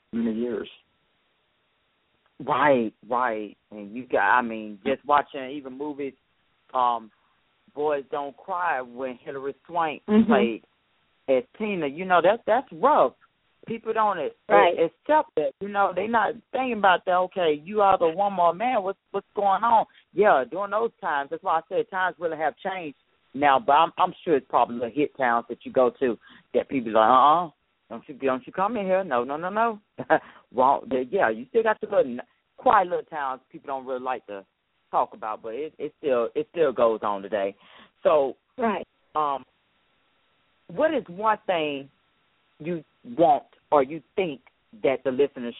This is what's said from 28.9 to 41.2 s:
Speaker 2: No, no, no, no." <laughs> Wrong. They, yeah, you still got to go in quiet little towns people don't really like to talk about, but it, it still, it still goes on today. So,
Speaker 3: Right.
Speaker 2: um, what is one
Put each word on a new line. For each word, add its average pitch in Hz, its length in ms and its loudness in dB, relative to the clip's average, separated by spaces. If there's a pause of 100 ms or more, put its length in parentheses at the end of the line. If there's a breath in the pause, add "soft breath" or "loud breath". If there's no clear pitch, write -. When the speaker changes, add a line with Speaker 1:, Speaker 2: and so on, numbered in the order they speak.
Speaker 2:
No, 127 220 0
no, 139 120 -6
no, 175 140 -8
no." 214 300 -2 (180)
<laughs> 156 200 0 (360 loud breath)
Wrong. 127 340 2
They, 127 220 -4
yeah, 156 200 0
you 113 180 -8
still 226 160 0
got 214 160 -2
to 214 80 -10
go 202 100 0
in 123 220 -2 (380)
quiet 214 280 4
little 170 180 -4
towns 135 360 -8 (100)
people 147 160 -20
don't 135 180 -8
really 127 160 -8
like 127 280 -8
to 98 160 -12 (480)
talk 147 200 0
about, 107 300 -10
but 110 120 -10
it, 147 220 -10
it 151 220 -10
still, 120 380 0
it 151 160 -4
still 151 200 0
goes 113 300 0
on 104 180 -4
today. 98 340 -4 (500 soft breath)
So, 147 320 2 (200)
Speaker 3:
Right. 220 300 -4 (300)
Speaker 2:
um, 143 280 -4 (1200)
what 285 260 0
is 247 140 -2
one 208 300 -2 (100)